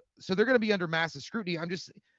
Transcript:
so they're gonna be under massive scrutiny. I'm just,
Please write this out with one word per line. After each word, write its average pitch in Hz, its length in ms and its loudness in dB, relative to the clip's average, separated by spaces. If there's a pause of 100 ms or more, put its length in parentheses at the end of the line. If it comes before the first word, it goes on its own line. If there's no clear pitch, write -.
(200)
so - 160 -4
they're 208 100 4
gonna 254 140 6
be 214 120 2
under 180 140 2
massive 160 360 -2
scrutiny. 180 360 -6
I'm 170 100 -6
just, 185 220 -8 (280)